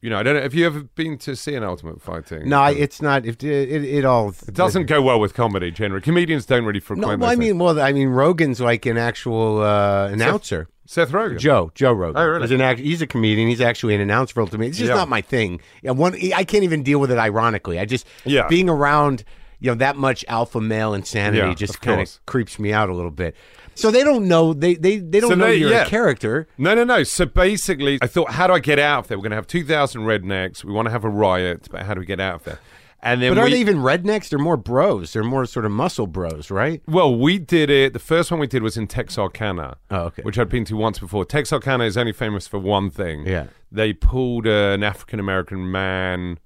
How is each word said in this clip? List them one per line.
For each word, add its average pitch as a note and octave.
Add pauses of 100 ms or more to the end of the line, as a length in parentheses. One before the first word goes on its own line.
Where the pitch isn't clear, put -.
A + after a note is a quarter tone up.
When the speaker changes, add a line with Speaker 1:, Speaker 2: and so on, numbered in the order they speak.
Speaker 1:
you A#2
know, G#2+
I G2+
don't C#3
know, C#3+
have C3
you E3+
ever D3+
been D#3
to C3+
see D3
an A#2+
Ultimate E2+
Fighting? E2
Speaker 2:
No, C#3
I, C#3+
it's C#3+
not, C#3
if, A2+
it, C#3
it, D3
it C#3
all A#2 (180)
Speaker 1:
It G#2
doesn't F3+
go D3+
well B2+
with G#2
comedy, G2
generally. G2
Comedians D#3+
don't B2
really G#2
frequent G#2+
Speaker 2:
No, G#3+ (100)
well, A#3+
I A#3+
Speaker 1:
those A#3+
things. A3
Speaker 2:
mean, E3+
well, E3+
I C#3
mean, C#3
Rogan's C3+
like A#2+
an A#2
actual, A2+
uh, G2+
Speaker 1:
Seth G2+
Speaker 2:
announcer. A2 (180)
Speaker 1:
Seth D#3+
Rogen? G3
Speaker 2:
Joe, A2
Joe C3
Rogan. F#2
Speaker 1:
Oh, E3+
really? D#3+
Speaker 2:
He's A#2
an C3
act-, B2+
he's D#3+
a C#3+
comedian. A2+
He's A#2+
actually A#2
an G2+
announcer G#2
for A#2+
Ultimate. G#2+
It's D#3
just A#2+
Speaker 1:
Yeah. B2
Speaker 2:
not F3
my A#2
thing. F#2+ (240)
Yeah, C3
one, E3 (180)
I F#3
can't G#3
even D#3+
deal C#3+
with C3+
it B2
ironically. A2
I F#2
just, A#2 (160)
Speaker 1:
Yeah. B2+
Speaker 2:
being F3+
around, D3 (340)
you B2+
know, A#2+
that C#3
much C3+
alpha A#2
male A2
insanity G#2
Speaker 1:
Yeah, F#2
Speaker 2:
just G2
Speaker 1:
of -
Speaker 2:
kinda G#2+
Speaker 1:
course. -
Speaker 2:
creeps -
me G#2
out G#2+
a F#2
little F2
bit. D#2+ (400)
So A3
they B3
don't B3+
know, E3
they, E3+
they, F3+
they F#3
don't A#3
Speaker 1:
So F#3
Speaker 2:
know F#3
Speaker 1:
they, A3+
Speaker 2:
you're D#3
Speaker 1:
yeah. A3+
Speaker 2:
a -
character. D#3 (100)
Speaker 1:
No, F3
no, A#3
no. A#3+
So F3
basically, E3
I B2+
thought, D#3
"How D#3
do F3+
I F3+
get D3
out D3
of -
there? A2
We're G2
gonna G#2+
have G#2+
two E3+
thousand C#3
rednecks. G2
We G2+
wanna A2+
have A2+
a A2
riot, F#2
but F2+
how G#2
do F#2
we F2+
get F#2
out F#2+
of E2+
there?" E2 (420)
And B2
then B2+
Speaker 2:
But G3+
are A#3
Speaker 1:
we C4
Speaker 2:
they B3
even G3+
rednecks? F3
They're D3+
more D#3
bros. A#2+
They're A2
more B2+
sort A2+
of G#2
muscle A#2+
bros, E2
right? C3+
Speaker 1:
Well, D#3
we D#3
did D#3
it. C3+
The A2+
first E3
one E3
we C#3+
did A#2+
was A2
in A2
Texarkana, F#2+ (120)
Speaker 2:
Oh, G2 (100)
okay. -
Speaker 1:
which G#2+
I'd A2+
been A#2+
to A2
once G#2+
before. F#2
Texarkana C3
is G2
only A#2+
famous G#2
for G2+
one G2
thing. E2
Speaker 2:
Yeah. F2+ (260)
Speaker 1:
They G#2+
pulled B2
an G2+
African-American F#2+
man. F#2